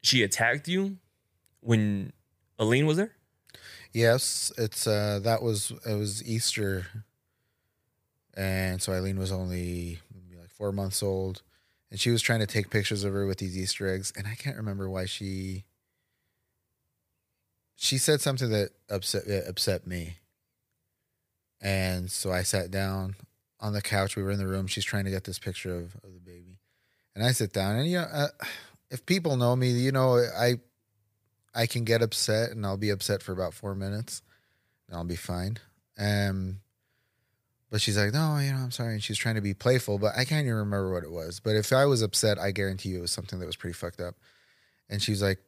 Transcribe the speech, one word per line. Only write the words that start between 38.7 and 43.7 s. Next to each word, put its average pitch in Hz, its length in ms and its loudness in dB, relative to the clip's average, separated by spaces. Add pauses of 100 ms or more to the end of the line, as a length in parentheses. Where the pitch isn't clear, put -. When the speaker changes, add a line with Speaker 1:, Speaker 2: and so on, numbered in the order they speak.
Speaker 2:
sorry." 117 240 -4
And 104 80 -4
she's 104 160 -4
trying 113 160 0
to 110 80 0
be 101 120 0
playful, 120 440 4
but 104 180 2
I 123 80 4
can't 147 220 0
even 117 100 0
remember 101 360 0
what 87 120 -2
it 76 60 -10
was. 85 300 -8
But 107 160 2
if 107 160 2
I 131 120 8
was 139 160 6
upset, 104 380 2
I 95 120 0
guarantee 98 400 -2
you 92 80 -4
it - 40 -4
was 87 100 -4
something 92 280 -8
that 90 60 -8
was 82 100 -8
pretty 87 180 -8